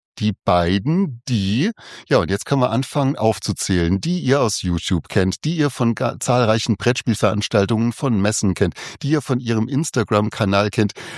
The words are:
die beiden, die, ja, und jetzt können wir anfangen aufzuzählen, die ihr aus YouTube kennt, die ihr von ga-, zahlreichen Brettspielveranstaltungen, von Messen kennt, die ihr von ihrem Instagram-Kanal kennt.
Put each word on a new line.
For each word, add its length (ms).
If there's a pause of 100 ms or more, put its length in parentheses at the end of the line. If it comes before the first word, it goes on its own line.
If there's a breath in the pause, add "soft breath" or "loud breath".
(200)
die 120 (140)
beiden, 800
die, 440 (360 loud breath)
ja, 120
und 120
jetzt 140
können 160
wir 100
anfangen 460
aufzuzählen, 800
die 220
ihr 200
aus 200
YouTube 480
kennt, 340
die 140
ihr 120
von 240
ga-, 240
zahlreichen 600
Brettspielveranstaltungen, 1120
von 300
Messen 320
kennt, 220 (280 loud breath)
die 60
ihr 120
von 200
ihrem 260
Instagram-Kanal 1000
kennt. 240 (240 loud breath)